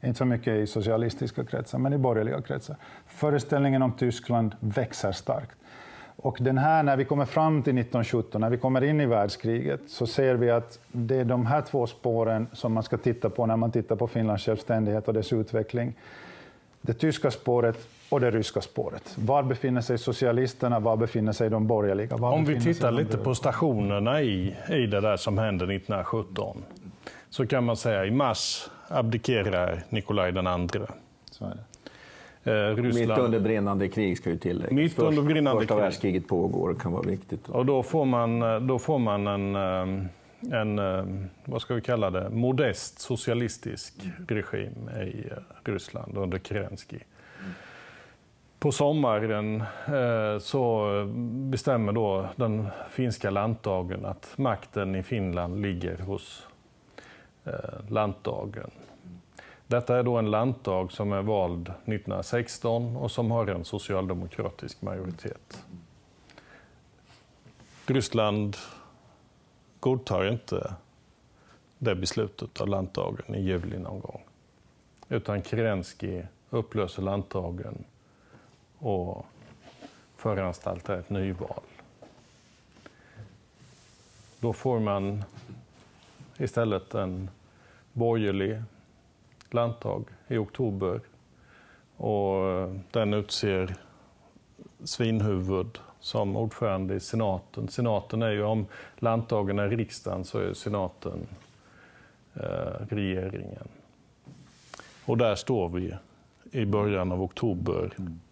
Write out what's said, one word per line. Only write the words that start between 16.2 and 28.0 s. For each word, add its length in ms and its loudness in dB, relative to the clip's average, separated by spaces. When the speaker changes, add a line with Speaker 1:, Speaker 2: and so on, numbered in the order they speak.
Speaker 1:
Det 120 -2
tyska 380 2
spåret 560 2
och 100 4
det 120 4
ryska 300 0
spåret. 560 -6
Var 260 4
befinner 380 0
sig 160 0
socialisterna? 840 2
Var 180 4
befinner 340 2
sig 180 2
de 180 2
borgerliga? 500 2
Var 140 2
Speaker 2:
Om 80 4
vi 60 4
Speaker 1:
befinner 180 2
sig 100 4
Speaker 2:
tittar 180 4
Speaker 1:
de 60 2
Speaker 2:
lite 160 2
Speaker 1:
röda? 100 0
Speaker 2:
på 120 2
stationerna 840 2
i, 340 2
i 160 2
det 160 2
där 160 4
som 200 0
hände 280 2
nittonhundrasjutton, 1000 -4
så 180 -2
kan 160 2
man 140 2
säga 280 2